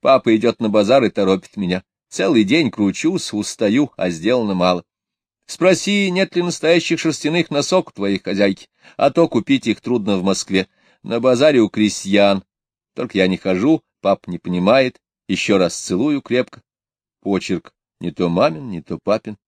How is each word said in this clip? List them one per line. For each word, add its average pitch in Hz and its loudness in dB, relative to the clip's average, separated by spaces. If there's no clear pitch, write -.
Папа 123 4
идёт 113 0
на 113 -2
базар 107 2
и 104 0
торопит 95 -2
меня. 92 -4
Целый 147 2
день 135 0
кручусь, 110 -2
устаю, 107 -2
а 92 -2
сделано 104 -2
мало. 90 0
Спроси, 190 0
нет 185 -2
ли 175 -2
настоящих 165 0
шерстяных 160 -2
носок 143 -2
у - -20
твоей 98 -4
хозяйки, 98 -2
а 143 2
то 170 2
купить 127 0
их 107 -2
трудно 107 -2
в 90 -4
Москве. 95 -2
На 113 -4
базаре 127 4
у 107 4
крестьян. 101 0
Только 113 -6
я 92 4
не 92 0
хожу, 101 0
пап 98 -2
не 87 -8
понимает. 104 0
Ещё 98 0
раз 87 0
целую 135 -4
крепко. - -4
Почерк 95 -4
не 85 -6
то 87 -4
мамин, 131 -2
не 87 -10
то 80 -12
папин 107 -6